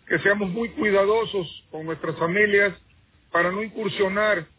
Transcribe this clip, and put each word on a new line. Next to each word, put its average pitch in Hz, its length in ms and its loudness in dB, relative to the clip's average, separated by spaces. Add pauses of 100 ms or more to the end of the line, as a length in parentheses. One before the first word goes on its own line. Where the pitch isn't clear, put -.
que 170 120 -2
seamos 202 320 0
muy 233 180 -4
cuidadosos 202 1000 0
con 156 160 -10
nuestras 160 300 -6
familias 202 560 2 (580)
para 175 200 2
no 202 120 -4
incursionar 202 800 0 (140)